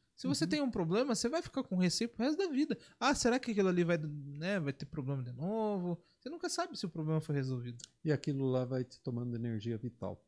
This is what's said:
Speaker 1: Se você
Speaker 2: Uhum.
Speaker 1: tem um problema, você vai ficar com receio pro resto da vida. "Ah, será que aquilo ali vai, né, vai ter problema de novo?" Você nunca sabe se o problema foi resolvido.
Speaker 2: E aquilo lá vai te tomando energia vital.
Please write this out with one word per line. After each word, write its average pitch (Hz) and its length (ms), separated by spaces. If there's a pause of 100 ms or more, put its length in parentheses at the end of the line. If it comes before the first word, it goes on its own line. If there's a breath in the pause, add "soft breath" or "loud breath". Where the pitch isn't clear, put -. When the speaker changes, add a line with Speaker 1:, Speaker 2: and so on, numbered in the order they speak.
(140)
Speaker 1:
Se - 120
você - 180
Speaker 2:
Uhum. 180 60
Speaker 1:
tem 302 120
um 254 80
problema, 208 440
você 233 140
vai 330 140
ficar - 200
com - 140
receio 180 320
pro 233 160
resto 302 140
da 392 80
vida. 285 320 (220 loud breath)
"Ah, 254 140
será 240 240
que 247 120
aquilo 196 180
ali 175 160
vai, 170 140
né, 147 640
vai 139 120
ter - 140
problema 135 360
de 123 100
novo?" 185 680 (180 soft breath)
Você 254 120
nunca 339 180
sabe 339 280
se - 80
o 180 40
problema 160 320
foi 151 160
resolvido. 123 420 (260)
Speaker 2:
E 156 60
aquilo 135 400
lá 127 140
vai 127 180
te - 180
tomando 120 360
energia 113 420
vital. 95 500